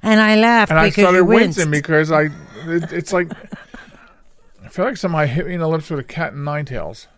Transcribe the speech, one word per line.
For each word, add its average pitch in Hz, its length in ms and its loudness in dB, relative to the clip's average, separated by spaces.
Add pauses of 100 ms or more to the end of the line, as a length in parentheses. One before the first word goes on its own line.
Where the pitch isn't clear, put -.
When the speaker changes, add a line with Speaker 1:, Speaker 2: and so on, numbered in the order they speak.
Speaker 1:
And 214 180 4
I 214 180 4
laughed 226 340 4
Speaker 2:
And 160 80 4
I 165 80 4
Speaker 1:
because 202 160 2
Speaker 2:
started 185 160 4
Speaker 1:
you 180 60 6
Speaker 2:
wincing 185 440 2
Speaker 1:
winced. 147 140 0
Speaker 2:
because 156 280 0
I, 156 100 4 (440)
it, 165 260 -4
it's 170 220 -6
like, 180 180 -2 (1300)
I - 40 -20
feel 180 160 -4
like 254 120 -4
somebody 156 320 -2
hit 139 160 -4
me 180 80 -8
in 175 60 -6
the 160 100 -2
lips 156 220 -4
with 147 80 -4
a 127 40 -8
cat 165 300 -8
and 143 100 -10
nine 147 220 -6
tails. 92 420 -12 (100)